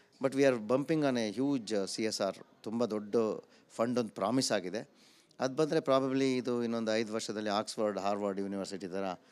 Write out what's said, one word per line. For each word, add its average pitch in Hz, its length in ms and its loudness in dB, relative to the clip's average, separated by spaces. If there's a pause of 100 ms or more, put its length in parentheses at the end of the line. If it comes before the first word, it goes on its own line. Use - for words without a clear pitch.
(240)
but 131 100 2
we 135 80 2
are 131 160 6 (100)
bumping 143 340 2 (100)
on 123 40 2
a 110 240 -2
huge, 123 380 0
ಆ, 98 80 0
ಸಿ 110 180 -4
ಎಸ್ 107 180 -2
ಆರ್. 95 160 -2 (260)
ತುಂಬ 117 220 0
ದೊಡ್ಡ 104 300 -2 (600)
ಫಂಡ್ 120 240 0
ಒಂದು 110 100 0
ಪ್ರಾಮಿಸ್ 123 420 0
ಆಗಿದೆ. 101 380 -2 (500)
ಅದು 131 160 -2
ಬಂದ್ರೆ 156 240 2
probably 135 440 2
ಇದು 123 400 0
ಇನ್ನೊಂದು 113 320 0
ಐದು 110 180 0
ವರ್ಷದಲ್ಲಿ 107 360 -4
ಆಕ್ಸ್‌ಫರ್ಡ್, 104 500 0
ಹಾರ್ವರ್ಡ್ 101 400 0
ಯೂನಿವರ್ಸಿಟಿ 98 480 -6
ಥರ 92 300 -4 (140)